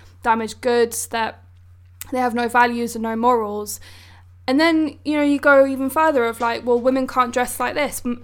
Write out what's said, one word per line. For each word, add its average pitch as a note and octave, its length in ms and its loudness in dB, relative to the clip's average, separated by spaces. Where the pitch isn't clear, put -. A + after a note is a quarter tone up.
damaged A3+ 380 -2
goods, A#3+ 480 0
that A3+ 340 -6
they B3+ 80 -4
have B3 160 0
no A#3+ 140 0
values A#3 460 0
and A3 80 -8
no A3+ 140 -4
morals. G#3+ 640 -2
And C4+ 140 2
then, D#4+ 440 2
you D4+ 120 -2
know, D4 60 0
you C#4+ 160 2
go C#4 260 6
even C4+ 240 -2
further D4+ 380 2
of, A3+ 140 -6
like, A#3 260 -4
well, A#3+ 120 2
women C4 280 0
can't B3 260 0
dress B3 260 -2
like B3 160 -4
this. D4 300 -4
M-, A#3+ 200 -6